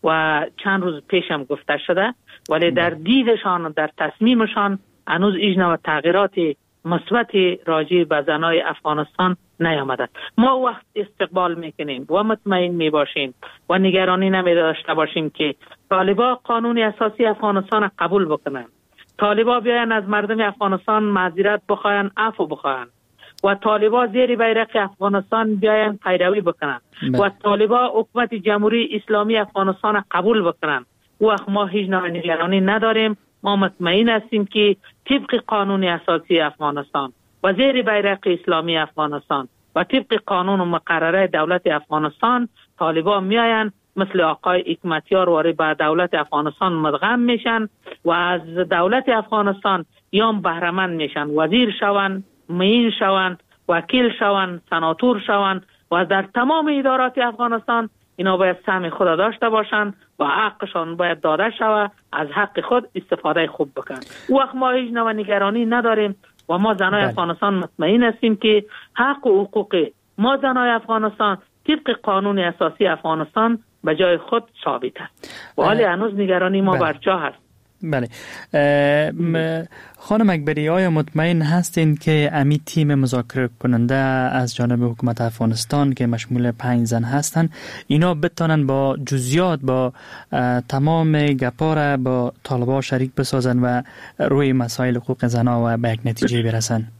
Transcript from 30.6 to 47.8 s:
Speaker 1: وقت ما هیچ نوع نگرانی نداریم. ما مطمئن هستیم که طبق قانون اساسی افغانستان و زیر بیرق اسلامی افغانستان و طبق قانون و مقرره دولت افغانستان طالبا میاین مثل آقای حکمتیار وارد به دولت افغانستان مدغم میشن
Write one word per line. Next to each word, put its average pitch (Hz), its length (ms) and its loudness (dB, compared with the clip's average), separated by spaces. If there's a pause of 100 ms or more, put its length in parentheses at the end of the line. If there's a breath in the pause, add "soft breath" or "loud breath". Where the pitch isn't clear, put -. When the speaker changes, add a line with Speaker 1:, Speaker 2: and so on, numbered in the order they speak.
Speaker 1:
وقت 202 280 0
ما 202 180 0
هیچ 190 240 -2
نوع 185 180 -2
نگرانی 170 520 -2
نداریم. 220 560 2 (260)
ما 202 140 0
مطمئن 190 520 0
هستیم 220 360 0
که 208 320 2 (280 loud breath)
طبق 277 320 0 (100)
قانون 196 380 0
اساسی 170 560 0
افغانستان 143 720 -4 (320)
و 190 80 4
زیر 254 300 2
بیرق 202 440 0
اسلامی 170 520 0
افغانستان 147 720 -4 (280)
و 165 80 0
طبق 233 420 -2
قانون 190 340 0
و 180 40 0
مقرره 170 640 0
دولت 165 400 -2
افغانستان 156 840 -2 (300 soft breath)
طالبا 165 420 0
میاین 220 520 0 (240)
مثل 190 240 -2
آقای 175 460 0
حکمتیار 170 600 -2
وارد 165 280 2
به 156 180 0
دولت 165 400 0
افغانستان 151 580 -2
مدغم 160 460 0
میشن 233 500 0 (360 loud breath)